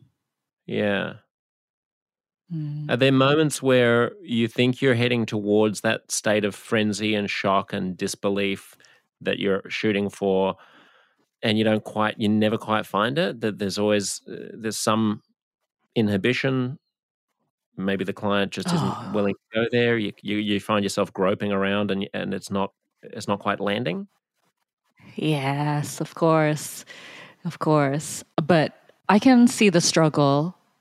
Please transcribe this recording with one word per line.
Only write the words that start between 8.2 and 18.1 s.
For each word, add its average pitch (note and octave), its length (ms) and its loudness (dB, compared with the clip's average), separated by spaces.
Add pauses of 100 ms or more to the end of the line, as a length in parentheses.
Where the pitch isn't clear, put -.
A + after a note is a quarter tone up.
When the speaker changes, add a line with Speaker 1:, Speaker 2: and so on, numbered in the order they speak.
Speaker 1:
that - 180 -4
you're F#2+ 300 0
shooting G2+ 400 0
for, F#2+ 460 0 (840)
and A2 160 0
you A2 60 2
don't G#2+ 200 2
quite, G#2+ 360 -2
you G#2+ 100 2
never G#2+ 280 2
quite G#2+ 280 -2
find A#2 320 0
it? E3+ 240 -4
That G#2 180 -4
there's G2 180 -4
always, G#2 520 0
uh, - 240 -12
there's G#2+ 240 -8
some A2 440 0 (720)
inhibition. B2 840 0 (960)
Maybe G2 280 -4
the G2 100 -6